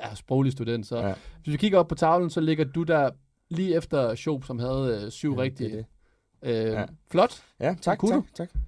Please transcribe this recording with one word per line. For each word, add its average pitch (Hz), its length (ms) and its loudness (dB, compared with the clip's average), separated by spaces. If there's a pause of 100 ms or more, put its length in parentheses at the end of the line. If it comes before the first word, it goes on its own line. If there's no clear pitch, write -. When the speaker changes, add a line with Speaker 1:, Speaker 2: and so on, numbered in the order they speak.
Speaker 1:
jeg 110 80 -8
er 104 40 -12
sproglig 131 380 0
student, 117 340 -4
så 120 120 -6
Speaker 2:
Ja. 101 160 0 (280)
Speaker 1:
hvis 151 100 -4
vi 147 40 -2
kigger 196 220 6
op 165 100 4
på 165 60 -2
tavlen, 170 360 2
så 175 100 -2
ligger 156 240 2
du 151 180 -4
der 151 280 4 (400)
lige 175 260 0
efter 135 380 0
Schoop, 135 300 -4
som 123 140 -8
havde, 123 460 0
øh, 107 60 -8
syv - 200 -4
Speaker 2:
Ja, 135 40 0
det 123 60 -4
er - 20 2
Speaker 1:
rigtige. 131 340 -4
Speaker 2:
det. 113 80 -8 (580)
Speaker 1:
Øh, 113 300 0
Speaker 2:
Ja. 107 120 -2 (260)
Speaker 1:
flot. 202 320 2 (180)
Speaker 2:
Ja, 165 220 0
tak, 190 160 0
Speaker 1:
Kunne 220 140 2
Speaker 2:
tak, 285 100 4
Speaker 1:
du? - 120 -6
Speaker 2:
tak. 175 160 -8 (180)